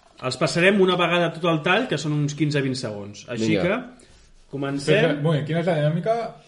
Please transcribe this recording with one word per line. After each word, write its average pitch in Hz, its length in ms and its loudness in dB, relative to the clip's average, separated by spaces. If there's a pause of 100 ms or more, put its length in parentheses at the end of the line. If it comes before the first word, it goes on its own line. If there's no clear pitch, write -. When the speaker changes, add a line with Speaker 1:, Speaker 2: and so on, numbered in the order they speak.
(200)
Speaker 1:
Els 127 180 -6
passarem 170 420 2
una 185 160 4
vegada 175 360 2
tot 170 180 -2
el 160 100 2
tall, 190 300 0
que 151 80 -2
són 151 160 -4
uns 147 240 -2
quinze 147 240 0
vint 131 160 -2
segons. 104 480 -10
Així 110 240 -2
Speaker 2:
Vinga. 90 140 2
Speaker 1:
que - 880 -6
comencem. 139 420 0
Speaker 3:
Espera, 254 220 4
un 147 80 -6
moment, 151 200 2
quina 165 160 -2
és 165 80 -2
la 175 80 2
dinàmica? 170 380 0 (340)